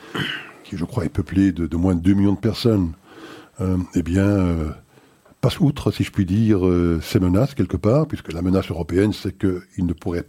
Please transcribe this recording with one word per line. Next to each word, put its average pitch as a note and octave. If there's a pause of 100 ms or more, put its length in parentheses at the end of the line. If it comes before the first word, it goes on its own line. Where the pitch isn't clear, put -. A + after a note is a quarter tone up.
(640)
qui -
je D#2+
crois F#2
est D2
peuplé F#2+
de, E2+
de E2+
moins F#2
de E2+
deux F#2+
millions G2+
de F2+
personnes, G#2 (720)
euh, F#2 (180)
eh F2
bien, F2+
euh, F2 (720)
passe -
outre, C#3+
si -
je -
puis G2+
dire, G2+
euh, F2
ces -
menaces F#2
quelque F#2+
part, C#3+
puisque -
la E2+
menace F#2
européenne, F2
c'est -
qu'il F2+
ne E2+
pourrait F2